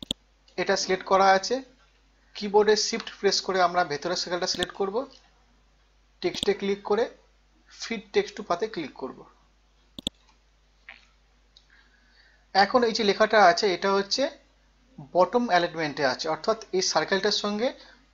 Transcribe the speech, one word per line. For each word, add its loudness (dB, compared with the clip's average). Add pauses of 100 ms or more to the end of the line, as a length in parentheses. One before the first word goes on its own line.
(640)
এটা 2
select -2
করা 6 (120)
আছে, -2 (800)
কিবোর্ডে 4 (120)
shift -6 (100)
press 0 (100)
করে -2 (100)
আমরা 0
ভেতরের -4
সার্কেলটা -4
select -8
করব, -4 (1300)
টেক্সটে -2
click -4 (100)
করে 0 (760)
fit -10 (120)
text 0
to -12
path-এ -2
click -10
করব। -12 (3500)
এখন 2
এই -2
যে 0
লেখাটা 4 (120)
আছে 2 (100)
এটা -2
হচ্ছে -2 (920)
bottom 2
অ্যালাইনমেন্টে 0
আছে, -6
অর্থাৎ -2 (180)
এই 0 (100)
সার্কেলটার 0
সঙ্গে -2 (460)